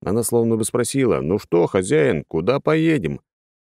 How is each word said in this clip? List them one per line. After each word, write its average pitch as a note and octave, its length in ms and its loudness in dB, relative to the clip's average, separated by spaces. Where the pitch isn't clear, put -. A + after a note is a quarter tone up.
она A2 220 -2
словно A#2 320 2
бы A2 80 0
спросила: A#2+ 560 0
«Ну E2 180 -2
что, D3+ 300 0
хозяин, G#2 580 0
куда F#2 320 -2
поедем?» D#3 640 0